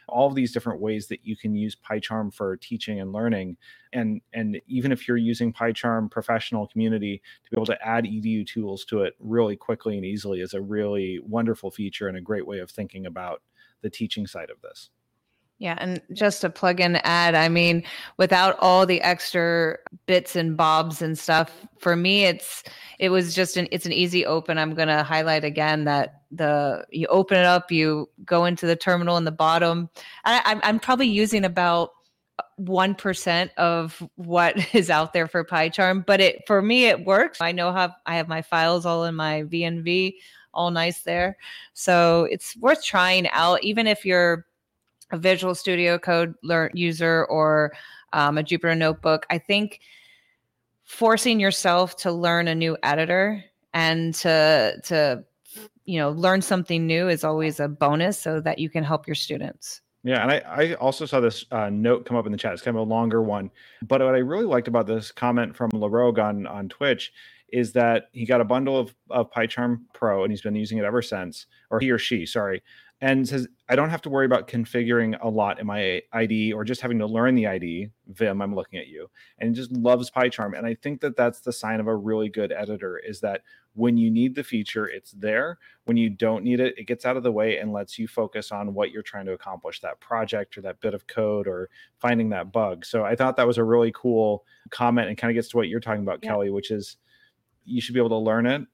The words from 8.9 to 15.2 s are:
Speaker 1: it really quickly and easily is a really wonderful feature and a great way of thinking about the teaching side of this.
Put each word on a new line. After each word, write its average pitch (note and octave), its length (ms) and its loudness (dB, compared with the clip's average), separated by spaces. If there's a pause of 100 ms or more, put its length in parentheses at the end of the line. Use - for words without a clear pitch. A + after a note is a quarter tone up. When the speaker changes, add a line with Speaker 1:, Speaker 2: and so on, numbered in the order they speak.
Speaker 1:
it F#2 160 -4
really G#2+ 380 0
quickly A2 400 -6
and F#2+ 100 -6
easily G2 340 -6
is F#2 140 -10
a G2 80 -6
really G2+ 600 -4
wonderful A2 480 -4
feature G2+ 380 -8
and F#2 80 -8
a F2+ 60 -12
great F#2 240 -6
way G2+ 140 -10
of F2+ 100 -14
thinking F#2+ 340 -12
about F2 380 -10 (400)
the G#2+ 80 -6
teaching G#2+ 360 -6
side E2 220 -12
of - 140 -20
this. - 260 -20 (680)